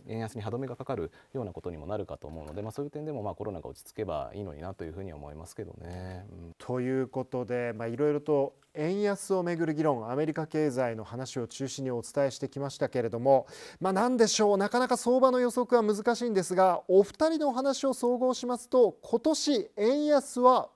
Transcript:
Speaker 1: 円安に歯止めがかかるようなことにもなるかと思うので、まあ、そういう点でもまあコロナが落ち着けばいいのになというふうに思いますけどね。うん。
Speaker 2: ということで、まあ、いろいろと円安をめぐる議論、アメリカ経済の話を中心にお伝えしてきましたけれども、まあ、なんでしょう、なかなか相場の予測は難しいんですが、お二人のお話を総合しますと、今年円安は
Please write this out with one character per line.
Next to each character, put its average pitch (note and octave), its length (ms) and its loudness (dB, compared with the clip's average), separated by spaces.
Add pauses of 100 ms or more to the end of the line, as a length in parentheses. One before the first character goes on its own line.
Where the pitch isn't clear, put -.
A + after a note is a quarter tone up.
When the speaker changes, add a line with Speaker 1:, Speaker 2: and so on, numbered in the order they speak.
Speaker 1:
円 A2+ 120 -8
安 A2 160 -8
に A2 80 -10
歯 G#2+ 80 -6
止 A#2+ 80 -6
め C3+ 80 -8
が B2 80 -12
か C3 100 -14
か C3+ 100 -6
る E2+ 160 -6 (220)
よ C3+ 80 -6
う A2 40 -6
な F2+ 60 -10
こ - 100 -14
と F2+ 100 -8
に E2 60 -10
も D2+ 100 -14
な G#2 100 -6
る G2 80 -4
か D2+ 100 -12
と - 120 -16
思 D#2 160 -12
う - 20 -14
の D#2 80 -14
で、 G2 80 -10
ま A2 80 -8
あ、 - 20 -12
そ C#3+ 120 -8
う - 20 -8
い D3 40 -10
う - 20 -20
点 D3+ 140 -10
で D#3 60 -8
も B2 120 -8
ま G2+ 80 -6
あ - 20 -6
コ G2+ 100 -10
ロ G#2+ 80 -6
ナ F2+ 80 -8
が - 80 -12
落 - 160 -16
ち - 80 -20
着 - 40 -20
け A2 100 -4
ば D2 300 -4
い G2+ 60 -10
い - 20 -8
の F2 100 -10
に D2 80 -14
な F#2 140 -10
と - 80 -10
い D#2+ 60 -8
う - 20 -12
ふ E2+ 80 -12
う G2 40 -8
に F#2 100 -12
思 D2 180 -14
い D2+ 40 -14
ま E2 120 -14
す - 80 -20
け F#2+ 100 -10
ど E2+ 160 -16
ね。 F#2 500 -12
う - 40 -18 (140)
ん。 E2 100 -20
Speaker 2:
と B2+ 200 -4
い C3 220 0
う B2+ 60 -4
こ B2+ 180 -6
と B2+ 180 -6
で、 A#2+ 320 -2
ま A#2 100 -6
あ、 - 20 -4
い A#2 100 -6
ろ D3 100 2
い D3 60 2
ろ D3 80 -2
と C#3+ 320 0 (220)
円 F3 260 -2
安 G3+ 320 -2
を F#3 80 2
め F3 140 -2
ぐ E3 100 0
る D#3 80 0
議 D3 80 -2
論、 A#2+ 300 0
ア B2+ 40 -2
メ D#3 120 0
リ D#3 80 -2
カ D#3+ 100 -4
経 D#3 240 0
済 B2 260 0
の A2 80 -8
話 B2 360 -8
を A#2 80 -4
中 C3+ 200 -8
心 C#3 160 -8
に C3 60 -2
お A#2+ 140 -4
伝 C#3 240 0
え B2+ 40 -2
し - 60 -12
て C3+ 120 -6
き - 100 -10
ま C#3 100 -4
し - 80 -14
た C#3 100 -2
け B2+ 140 -2
れ A2+ 80 0
ど A#2 100 -4
も、 C3 280 6 (320)
ま F#3 100 0
あ、 G3 40 0
な G#3 140 2
ん B3+ 80 0
で A3+ 120 6
し - 140 0
ょ G#3 120 6
う、 G3 60 4
な G3+ 100 2
か A#3+ 80 0
な B3 100 2
か B3+ 80 0
相 B3 240 2
場 B3+ 120 6
の B3+ 80 2
予 B3 100 2
測 B3 260 0
は A#3 60 8
難 G#3+ 340 2
し A#3+ 120 -4
い - 20 0
ん G#3+ 60 0
で F#3 80 4
す F#3 100 -4
が、 F3+ 340 4
お F#3 140 8
二 D#4 300 2
人 D#4+ 80 0
の D4 100 2
お - 20 0
話 C4 340 0
を C4 100 2
総 B3 240 0
合 B3+ 160 2
し - 100 -8
ま A#3+ 140 -2
す - 100 -18
と、 B3 320 6
今 - 180 0
年 D4 580 2
円 C4 280 2
安 C#4 340 2
は B3 360 6